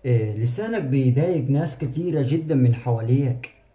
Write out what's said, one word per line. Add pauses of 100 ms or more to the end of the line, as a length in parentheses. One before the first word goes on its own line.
آه،
لسانك
بيضايق
ناس
كتيرة
جدًا
من
حواليك. (260)